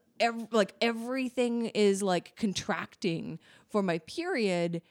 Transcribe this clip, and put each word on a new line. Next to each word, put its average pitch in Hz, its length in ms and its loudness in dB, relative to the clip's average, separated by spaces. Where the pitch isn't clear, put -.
ev-, 226 320 0
like, 214 300 2
everything 233 840 -2
is, 202 360 2
like, 180 320 0
contracting 165 1040 -4
for 208 120 0
my 175 180 0
period, 185 920 -2